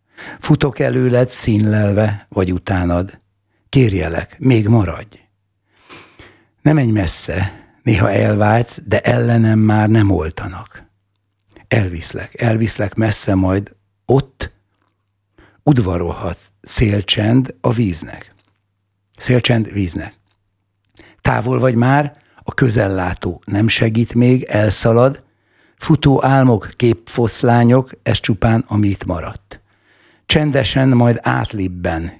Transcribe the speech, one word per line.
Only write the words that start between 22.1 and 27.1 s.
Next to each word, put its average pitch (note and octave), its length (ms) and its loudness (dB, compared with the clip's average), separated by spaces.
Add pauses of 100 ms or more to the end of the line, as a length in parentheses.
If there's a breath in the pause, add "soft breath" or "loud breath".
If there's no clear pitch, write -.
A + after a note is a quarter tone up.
a - 120 -12
közellátó F#2+ 920 -2
nem G2+ 220 0
segít A2+ 460 0
még, B2 280 4
elszalad, A#2 800 2 (540)
futó C#3+ 480 2
álmok, C3 520 2
képfoszlányok, A#2+ 1120 2 (120)